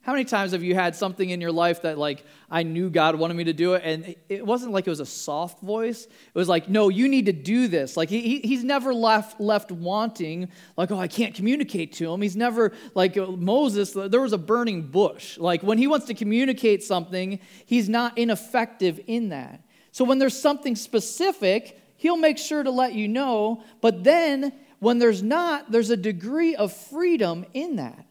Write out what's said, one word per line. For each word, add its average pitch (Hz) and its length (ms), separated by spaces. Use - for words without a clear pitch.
How 254 100
many 269 120
times 196 280
have 180 100
you 180 140
had 175 180
something 185 340
in 180 120
your 170 100
life 170 320
that, 156 160
like, 147 260
"I 170 140
knew 165 260
God 160 280
wanted 165 180
me 170 80
to 165 100
do 170 220
it," 180 100
and 160 200
it, 170 140
it 202 180
wasn't 247 240
like 190 160
it 190 40
was 151 100
a 135 60
soft 160 540
voice? 220 440
It - 340
was 175 100
like, 170 200
"No, 208 200
you 208 200
need 262 180
to 196 60
do 190 340
this." 151 300
Like, 160 120
he, 214 120
he, 233 180
he's 247 240
never 262 320
left, 220 460
left 208 320
wanting, 180 760
like, 180 160
"Oh, 190 80
I 180 80
can't 214 260
communicate 208 600
to 165 180
him." 190 100
He's 196 140
never, 226 340
like, 185 220
uh, 196 100
Moses, 196 640
there 196 300
was 254 120
a 214 60
burning 208 440
bush. 160 540
Like, 175 280
when 214 140
he 262 100
wants 294 180
to 233 80
communicate 220 680
something, 185 560
he's 233 220
not 233 280
ineffective 226 920
in 226 220
that. 139 340
So - 140
when 262 160
there's 269 200
something 285 360
specific, 220 1040
he'll 339 200
make 320 200
sure 302 280
to 262 80
let 254 220
you 214 120
know, 226 560
but 190 220
then 285 500
when 240 180
there's 226 240
not, 302 480
there's 220 200
a 240 60
degree 220 600
of 202 160
freedom 240 840
in 302 220
that. 131 340